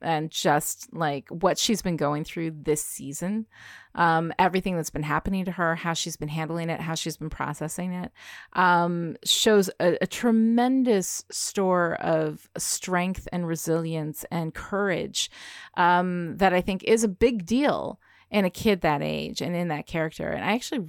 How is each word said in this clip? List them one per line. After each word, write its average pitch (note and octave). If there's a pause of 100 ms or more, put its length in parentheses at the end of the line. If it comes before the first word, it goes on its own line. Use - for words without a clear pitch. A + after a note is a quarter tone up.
and D#3+
just, -
like, D3
what E3+
she's -
been F3
going D3
through E3 (120)
this D3
season, F3+ (480)
um, E3
everything F#3
that's D#3+
been -
happening F3
to F#3
her, E3+
how E3
she's E3
been D#3
handling D#3+
it, D#3+
how D#3+
she's D#3
been D#3
processing D#3
it, F3+ (420)
um, F3
shows G3+ (100)
a, F3
a F#3
tremendous A#3
store F3+
of D#3+
strength -
and F3
resilience D#3+
and E3
courage, - (440)
um, F3+
that F#3
I F3+
think F#3+
is A3
a -
big G#3
deal A3 (360)
and G3+
a F3+
kid G3+
that D3+
age D3+
and E3+
in F3
that D#3
character. D#3+
And -
I F3+
actually B3+